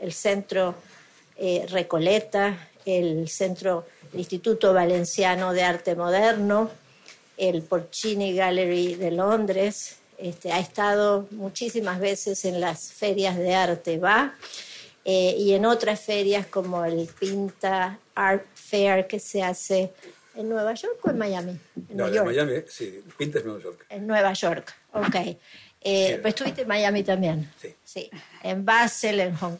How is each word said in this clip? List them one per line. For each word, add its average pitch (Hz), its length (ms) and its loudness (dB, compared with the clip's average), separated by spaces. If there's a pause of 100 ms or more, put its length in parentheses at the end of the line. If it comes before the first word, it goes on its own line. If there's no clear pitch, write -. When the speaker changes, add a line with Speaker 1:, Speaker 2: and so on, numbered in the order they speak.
Speaker 1:
el 175 140 -6
Centro, 190 600 -2 (640)
eh, 180 320 0
Recoleta, 185 1040 0 (160)
el 170 420 0
Centro, 180 580 -2 (280)
el 180 60 -6
Instituto 196 520 2
Valenciano 180 800 2
de 180 100 2
Arte 175 320 0
Moderno, 208 760 2 (680)
el 175 240 0
Porcini 190 720 -2
Gallery 180 600 2
de 175 160 -2
Londres. 196 840 0 (200)
Este, 175 340 -8
ha 175 100 0
estado 202 720 2
muchísimas 202 680 -4
veces 196 460 -2
en 180 120 -2
las 170 320 -4
ferias 190 460 0
de 180 180 2
arte, 175 440 0
¿va? 220 340 4 (720)
Eh, 185 320 2
y 202 180 4
en 202 120 4
otras 226 340 2
ferias 202 460 0
como 180 380 -2
el 165 240 -2 (100)
Pinta 190 800 -2 (160)
Art 196 300 2 (100)
Fair 196 540 2
que 208 100 -6
se 196 240 -4
hace 185 500 0 (440)
¿en 220 120 -6
Nueva 220 260 -2
York 466 280 -6
o 311 80 2
en 247 80 0
Miami? 180 400 -4 (320)
En 202 60 -12
Speaker 2:
No, 113 100 0
Speaker 1:
Nueva - 20 0
Speaker 2:
en 202 60 2
Speaker 1:
York. 208 120 4
Speaker 2:
Miami, 139 420 0
sí, 98 340 -12 (160)
Pinta 147 220 -2
es 110 40 -6
Nueva 104 160 -10
York. 87 280 -14
Speaker 1:
En 208 180 -10
Nueva 202 260 2
York, 170 400 -4 (200)
ok. 208 240 0
Eh, 175 220 -4 (440)
Speaker 2:
Sí. 190 400 2
Speaker 1:
pues 220 120 0
estuviste - 280 -4
en 226 60 -4
Miami 202 340 2
también. 175 480 0 (100)
Speaker 2:
Sí. - 140 -16 (100)
Speaker 1:
Sí. - 260 -14 (340)
En 190 200 -4
Basel, 220 540 2
en 180 160 0
Hong 170 260 -6